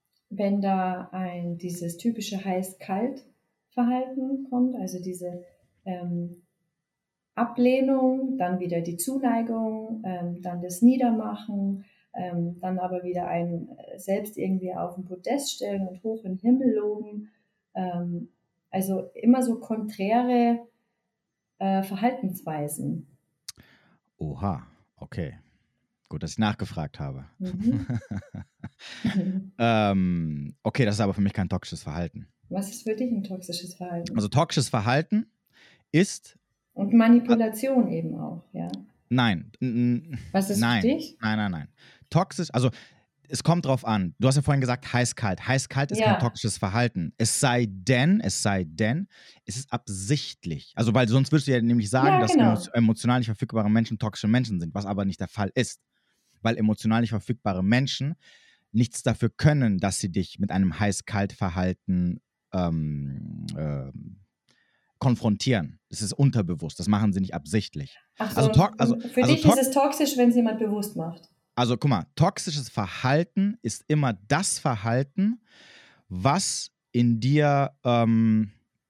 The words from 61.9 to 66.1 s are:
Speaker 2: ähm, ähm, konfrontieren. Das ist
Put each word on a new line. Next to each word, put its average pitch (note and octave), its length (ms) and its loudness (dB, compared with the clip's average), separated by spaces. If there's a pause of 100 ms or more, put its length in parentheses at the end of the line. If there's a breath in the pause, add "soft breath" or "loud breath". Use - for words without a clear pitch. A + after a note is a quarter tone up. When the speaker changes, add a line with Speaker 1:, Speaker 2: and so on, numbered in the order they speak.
Speaker 2:
ähm, D2+ 920 -4 (120)
ähm, C#2+ 640 -8 (800)
konfrontieren. A2 800 0 (120)
Das - 100 -10
ist G2+ 140 -4